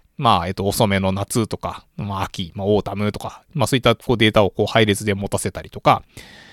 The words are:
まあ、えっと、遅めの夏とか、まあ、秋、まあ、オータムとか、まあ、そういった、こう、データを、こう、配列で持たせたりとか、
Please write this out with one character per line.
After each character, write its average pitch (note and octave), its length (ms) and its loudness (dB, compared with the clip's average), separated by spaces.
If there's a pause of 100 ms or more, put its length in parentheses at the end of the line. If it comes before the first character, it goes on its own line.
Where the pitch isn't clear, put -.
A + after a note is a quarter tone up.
(160)
ま A2 260 2
あ、 E2+ 60 -6
え F#2+ 40 -4
っ - 20 -6
と、 G2 120 -4
遅 G2+ 220 2
め G2 140 0
の F#2+ 100 0
夏 G2+ 360 -2
と - 100 -8
か、 - 280 -10 (120)
ま G2+ 220 -6
あ、 G2 40 -4
秋、 F#2 320 -8
ま G2+ 80 -6
あ、 G2 40 -2
オ G#2 120 4
ー - 40 0
タ G2+ 120 -8
ム G#2 160 -4
と - 80 -8
か、 - 240 -14 (100)
ま C3 120 0
あ、 - 20 2
そ - 80 0
う - 20 4
い - 20 -4
っ - 20 -8
た、 A#2 140 4
こ - 180 -2
う、 A2+ 40 0
デ G#2+ 120 6
ー - 20 2
タ G#2 140 6
を、 F2+ 40 2
こ - 140 -2
う、 - 20 0
配 A2+ 200 4
列 G#2 180 2
で G#2 100 0
持 G2 140 -4
た G2 120 -4
せ G2+ 120 -6
た - 100 -10
り - 80 -16
と - 120 -16
か、 C3 220 2 (500)